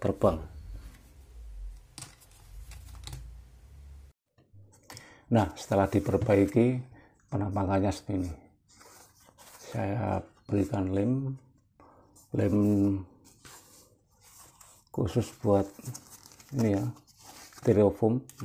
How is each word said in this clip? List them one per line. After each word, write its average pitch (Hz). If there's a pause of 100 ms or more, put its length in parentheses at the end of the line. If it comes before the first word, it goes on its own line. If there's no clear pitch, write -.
terbang. 95 (4000)
Nah, 107
setelah 98
diperbaiki, 101 (560)
penampakannya 98
seperti -
ini. 90 (1400)
Saya 101 (320)
berikan 98
lem, 131 (960)
lem 101 (2250)
khusus -
buat 98 (840)
ini 113
ya, 104 (800)
styrofoam. 107 (240)